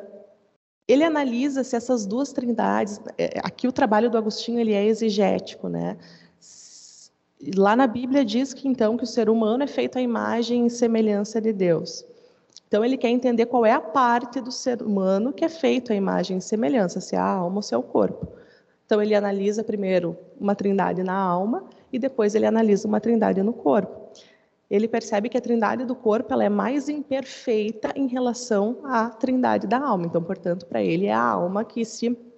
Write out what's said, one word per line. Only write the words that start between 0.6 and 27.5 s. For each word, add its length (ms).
ele 160
analisa 580
se 100
essas 320
duas 280
trindades, 680
é, 240
aqui 240
o 60
trabalho 380
do 80
Agostinho, 420
ele 140
é 120
exegético, 840
né? 260
S-, 720
lá 220
na 100
Bíblia 380
diz 280
que, 140
então, 300
que 80
o 20
ser 220
humano 340
é 40
feito 300
à 40
imagem 640
e 40
semelhança 680
de 140
Deus. 520
Então, 160
ele 140
quer 120
entender 360
qual 200
é 60
a 80
parte 600
do 100
ser 300
humano 500
que 140
é 40
feito 440
à 20
imagem 440
e 20
semelhança, 580
se 160
é 40
a 40
alma 320
ou 60
se 120
é 40
o 60
corpo. 540
Então, 140
ele 140
analisa 500
primeiro 540
uma 160
trindade 480
na 100
alma 500
e 60
depois 340
ele 140
analisa 400
uma 120
trindade 440
no 100
corpo. 560
Ele 200
percebe 420
que 80
a 40
trindade 440
do 100
corpo, 380
ela 100
é 60
mais 400
imperfeita 1080